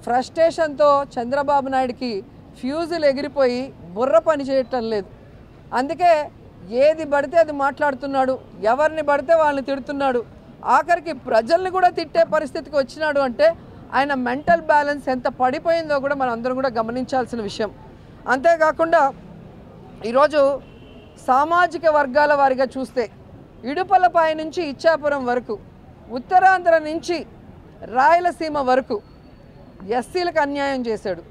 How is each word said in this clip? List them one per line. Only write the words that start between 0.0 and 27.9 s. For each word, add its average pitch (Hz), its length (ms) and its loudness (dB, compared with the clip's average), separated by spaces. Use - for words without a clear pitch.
ఫ్రస్ట్రేషన్తో 294 840 0
చంద్రబాబు 277 520 0
నాయుడికి 262 440 -2
ఫ్యూజులు 311 460 -2
ఎగిరిపోయి 269 560 0
బుర్ర 277 220 2
పని 294 220 0
చేయటం 262 340 -2
లేదు. 196 140 -4
అందుకే 330 320 2
ఏది 302 420 2
పడితే 285 300 0
అది 302 100 0
మాట్లాడుతున్నాడు, 277 880 0
ఎవరిని 311 300 0
పడితే 285 320 2
వాళ్ళని 294 340 2
తిడుతున్నాడు, 277 520 -2
ఆఖరికి 320 380 0
ప్రజల్ని 254 640 0
కూడా 359 200 4
తిట్టే 330 260 0
పరిస్థితికి 302 420 -4
వచ్చినాడు 285 440 -2
అంటే 269 260 0
ఆయన 277 180 0
మెంటల్ 269 560 0
బ్యాలెన్స్ 294 440 -2
ఎంత 254 140 -4
పడిపోయిందో 311 640 -2
కూడా 277 100 -2
మనం 262 180 -2
అందరం 233 220 -4
కూడా 262 240 -2
గమనించాల్సిన 247 680 -4
విషయం. 208 220 -6
అంతేకాకుండా 320 720 2
ఈరోజు 285 320 4
సామాజిక 330 600 2
వర్గాల 294 360 2
వారిగా 269 320 2
చూస్తే 254 300 -4
ఇడుపలపాయ 349 720 2
నుంచి 311 280 -6
ఇచ్చాపురం 285 580 0
వరకు, 240 260 -4
ఉత్తరాంధ్ర 359 600 4
నుంచి 320 400 -4